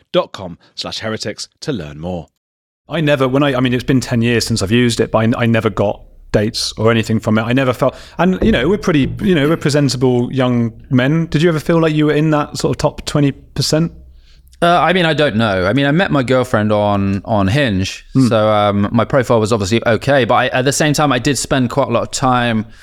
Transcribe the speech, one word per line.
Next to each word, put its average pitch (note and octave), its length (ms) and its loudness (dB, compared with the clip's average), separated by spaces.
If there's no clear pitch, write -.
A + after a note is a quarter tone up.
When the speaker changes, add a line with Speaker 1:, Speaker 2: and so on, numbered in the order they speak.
Speaker 1:
dot E3 220 -2
com F2+ 260 -14
slash - 240 -10
heretics A2 500 -10
to D3+ 120 -6
learn D2+ 260 -10
more. F2 280 -8
Speaker 2:
I E3 140 -6
never, C#3+ 260 2
when C3 140 0
I, C#3+ 140 0
I B2 40 0
mean, B2+ 140 0
it's B2 100 -4
been C3 180 2
ten A#2 200 -2
years A#2 240 0
since A2+ 160 -2
I've F#2+ 100 -2
used A#2+ 280 2
it, A2 100 0
but A2+ 260 2
I, A#2+ 80 -2
I - 40 0
never A2 240 2
got G#2 320 -2
dates A2 420 -2
or A2+ 180 2
anything A2+ 280 0
from A2 200 0
it. - 20 0
I A2+ 120 -2
never B2+ 200 2
felt, - 220 -2
and, F3+ 240 2
you A3 80 4
know, D3 180 0
we're G3+ 80 0
pretty, C#3 340 0
you G3 120 2
know, D3 160 2
we're E3 80 2
presentable C3 720 0
young B2 600 -2
men. C#3 360 2
Did D3+ 140 0
you F3 80 4
ever D#3 100 0
feel E3 220 2
like D#3+ 140 0
you D3+ 120 2
were D3+ 60 2
in D#3 160 2
that D3 280 -2
sort C#3 180 -2
of - 20 -16
top - 280 -4
twenty C#3+ 260 0
percent? D#3 640 -4
Speaker 3:
Uh, E3+ 180 4
I D#3+ 140 2
mean, F3+ 120 2
I D#3+ 80 0
don't C#3+ 220 0
know. G2 300 0
I G2+ 80 0
mean, C#3 140 0
I C#3+ 40 2
met F3 200 0
my C#3+ 120 0
girlfriend A#2 480 0
on, G2+ 540 0
on G2+ 220 0
Hinge, G2+ 680 -2
Speaker 2:
Hmm. C3+ 140 2
Speaker 3:
so, A2 200 2
um, G#2 440 2
my A2+ 140 2
profile A#2+ 340 2
was G#2+ 120 0
obviously A2 340 0
okay. B2 380 2
But A#2 120 2
I, A#2+ 140 2
at B2+ 160 -2
the C3+ 60 2
same D3+ 220 0
time, D3 180 2
I B2 80 0
did C3+ 180 0
spend B2+ 340 -2
quite B2+ 180 0
a - 20 -4
lot G#2+ 120 0
of - 80 -10
time, A#2+ 540 0